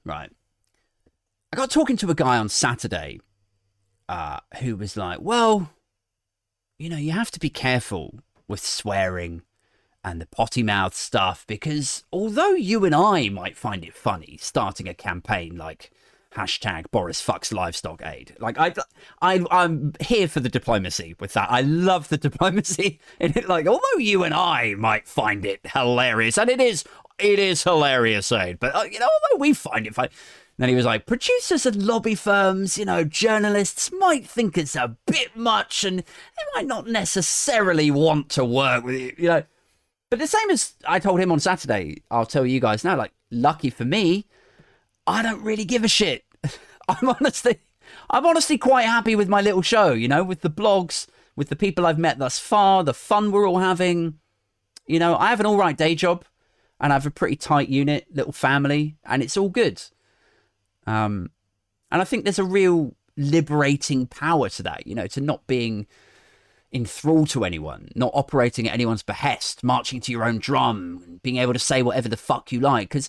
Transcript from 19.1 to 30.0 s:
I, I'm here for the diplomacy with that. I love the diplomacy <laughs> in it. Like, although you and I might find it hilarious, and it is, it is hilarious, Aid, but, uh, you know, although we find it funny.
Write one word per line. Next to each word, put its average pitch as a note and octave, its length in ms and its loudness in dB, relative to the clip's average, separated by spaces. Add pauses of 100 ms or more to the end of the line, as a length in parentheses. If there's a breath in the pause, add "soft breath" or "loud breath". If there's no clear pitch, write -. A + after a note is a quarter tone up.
I, F#3 300 2
I'm E3 480 2
here G#3+ 260 2
for D3+ 140 -2
the B2 80 0
diplomacy F#2+ 720 -4
with - 140 -8
that. G2 140 0
I B2 120 2
love E3+ 480 2
the D3+ 100 -2
diplomacy F3+ 800 -2 (120)
<laughs> - 100 -16
in D#3+ 160 2
it. A3+ 120 -2
Like, E3+ 200 2
although A4 300 2
you G#3 260 2
and D#3 100 -2
I D3 400 0
might G#2+ 320 0
find G#2 400 -2
it G2 140 -6 (120)
hilarious, B2 640 2
and A3+ 140 2
it B3+ 100 2
is, A#3 240 2 (360 loud breath)
it G3+ 180 4
is F#3+ 240 2
hilarious, C3 720 2
Aid, F2+ 260 -2
but, C3 160 -4
uh, G3+ 160 0
you G#3+ 80 -12
know, A#3+ 80 0
although D5+ 340 4
we C#4+ 140 6
find - 320 -6
it A3 80 -14
funny. - 160 -2 (480 loud breath)